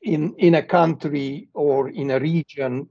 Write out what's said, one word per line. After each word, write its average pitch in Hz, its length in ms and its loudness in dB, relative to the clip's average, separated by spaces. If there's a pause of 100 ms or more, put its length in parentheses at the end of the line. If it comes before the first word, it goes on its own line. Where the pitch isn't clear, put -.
in, 170 360 -2
in 170 180 6
a 151 80 2
country 147 880 -2
or 139 360 0
in 139 220 -6
a 131 80 0
region 143 720 -4